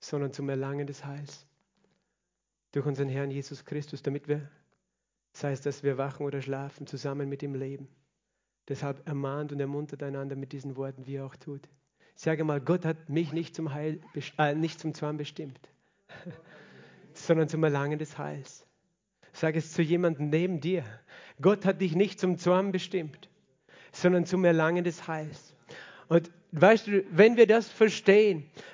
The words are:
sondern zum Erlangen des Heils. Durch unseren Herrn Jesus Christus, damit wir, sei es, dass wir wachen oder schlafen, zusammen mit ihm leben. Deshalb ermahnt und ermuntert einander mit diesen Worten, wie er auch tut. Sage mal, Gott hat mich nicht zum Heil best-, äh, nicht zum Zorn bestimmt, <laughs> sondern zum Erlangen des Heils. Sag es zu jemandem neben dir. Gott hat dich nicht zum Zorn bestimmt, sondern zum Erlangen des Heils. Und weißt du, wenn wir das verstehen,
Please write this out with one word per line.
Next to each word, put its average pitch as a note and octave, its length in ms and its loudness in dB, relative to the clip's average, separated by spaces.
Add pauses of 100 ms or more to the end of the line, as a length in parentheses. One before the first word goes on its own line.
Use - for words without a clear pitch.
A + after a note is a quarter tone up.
sondern C#3+ 320 -6
zum C#3 160 -8
Erlangen C#3 380 -4
des C#3 180 -12
Heils. C#3+ 420 -14 (1300)
Durch C#3 140 -4
unseren C#3 220 -2
Herrn C#3 220 -4
Jesus C#3 340 -10
Christus, D3 380 -10
damit C#3+ 260 -6
wir, D3 220 -4 (840)
sei C#3+ 200 -6
es, C3 80 -6
dass - 220 -6
wir C#3 140 0
wachen C#3 300 -4
oder C#3 160 -6
schlafen, C3+ 440 -8
zusammen C#3 420 -6
mit C#3 140 -8
ihm C#3+ 120 -6
leben. C3+ 340 -10 (800)
Deshalb C#3 380 -6
ermahnt C#3+ 460 -6
und C#3+ 80 -4
ermuntert C#3+ 420 -6
einander C#3 340 -8
mit C3+ 160 -10
diesen C3+ 240 -10
Worten, C3 300 -10
wie C#3 100 -8
er C3+ 100 -10
auch C3 100 -16
tut. C#3+ 320 -14 (480)
Sage D#3+ 280 -2
mal, D3 160 0
Gott F3 240 0
hat D#3+ 240 -4
mich D#3 240 0
nicht E3 220 -6
zum C#3+ 200 -6
Heil D3+ 260 -6 (120)
best-, - 260 -10
äh, D3 160 4
nicht D#3 260 -2
zum D#3 140 -4
Zorn D3+ 220 -4
bestimmt, C#3+ 420 -10 (500)
<laughs> - 1040 -20
sondern D#3+ 360 2
zum D#3+ 160 -4
Erlangen D3 340 0
des D3+ 200 -10
Heils. D3 480 -12 (680)
Sag D#3+ 240 -2
es D#3+ 160 -4
zu F3 100 2
jemandem D#3+ 480 2
neben E3+ 300 0
dir. E3 240 -2 (560)
Gott G3+ 240 4
hat F#3 160 2
dich E3+ 160 0
nicht G3+ 240 2
zum F3+ 180 0
Zorn F#3 320 2
bestimmt, F3 580 -6 (640)
sondern F3+ 340 4
zum F#3 180 2
Erlangen E3+ 400 4
des E3+ 240 -6
Heils. D#3 460 -10 (540)
Und E3 220 4 (220)
weißt F#3 340 6
du, G3+ 240 2
wenn G#3+ 260 8
wir A3+ 120 10
das A3 200 4
verstehen, G3+ 800 4 (260)